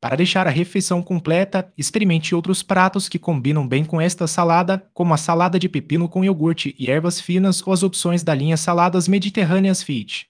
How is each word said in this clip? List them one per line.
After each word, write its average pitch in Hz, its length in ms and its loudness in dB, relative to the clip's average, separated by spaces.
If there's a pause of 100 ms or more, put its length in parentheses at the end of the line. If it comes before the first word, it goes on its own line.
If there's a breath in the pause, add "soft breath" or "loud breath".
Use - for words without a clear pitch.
Para 123 140 -4
deixar 180 320 2
a - 20 0
refeição 175 540 -2
completa, 185 720 -2
experimente 165 560 0
outros 180 300 -2
pratos 185 440 0
que - 120 -6
combinam 143 480 -2
bem 135 180 0
com 160 160 -2
esta 175 240 -2
salada, 175 580 0 (120)
como 170 180 2
a 156 40 2
salada 170 420 2
de 185 100 0
pepino 165 400 -2
com 185 160 0
iogurte 160 540 0
e 127 100 -4
ervas 160 320 0
finas 185 460 0
ou 190 40 0
as 185 120 2
opções 175 400 0
da 165 100 0
linha 151 240 0
Saladas 175 500 2
Mediterrâneas 190 760 0
Fit. 113 460 -8